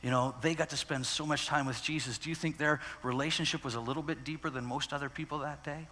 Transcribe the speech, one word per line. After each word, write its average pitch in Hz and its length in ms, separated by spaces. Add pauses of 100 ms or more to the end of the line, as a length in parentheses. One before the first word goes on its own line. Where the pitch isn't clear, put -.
You 127 80
know, 127 320
they 160 120
got 156 160
to 143 60
spend 131 300
so - 180
much 151 220
time 143 200
with 127 160
Jesus. 135 360
Do 156 100
you 165 60
think 160 240
their 151 220 (220)
relationship 143 640
was 117 120
a 117 40
little 135 220
bit 147 220
deeper 156 260
than 127 160
most 127 260
other 143 160
people 151 300
that 143 260
day 151 280